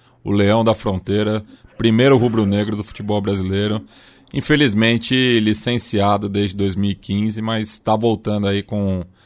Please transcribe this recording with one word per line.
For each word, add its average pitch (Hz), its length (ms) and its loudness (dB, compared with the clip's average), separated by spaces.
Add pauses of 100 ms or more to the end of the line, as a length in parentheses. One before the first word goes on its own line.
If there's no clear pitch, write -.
(240)
o 104 80 -4
Leão 104 320 2
da 113 100 4
Fronteira, 104 720 -2 (340)
primeiro 117 380 4
rubro-negro 107 640 2
do 104 80 -6
futebol 104 340 -4
brasileiro. 101 640 -2 (500)
Infelizmente, 123 1040 2
licenciado 107 880 0
desde 101 280 -2
dois 98 200 -2
mil 101 160 -2
e 92 40 -4
quinze, 107 460 -4
mas 110 380 -4
tá 110 160 0
voltando 107 500 -2
aí 98 160 0
com 98 440 -4 (200)